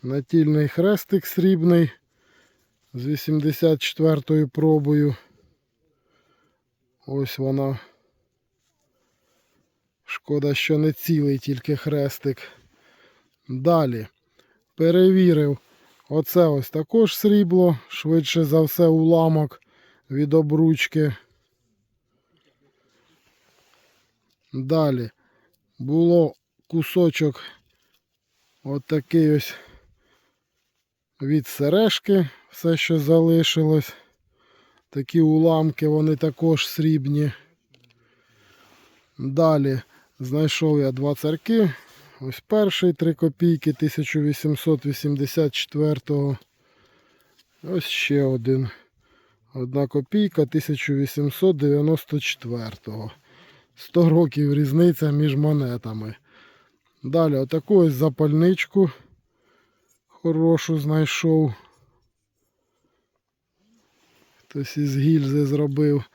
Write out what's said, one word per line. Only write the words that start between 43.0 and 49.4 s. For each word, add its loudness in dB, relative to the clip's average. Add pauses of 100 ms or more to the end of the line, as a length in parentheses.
копійки 0
тисяча -4
вісімсот -2
вісімдесят -4
четвертого. -4 (1300)
Ось -6
ще -2
один. -2 (840)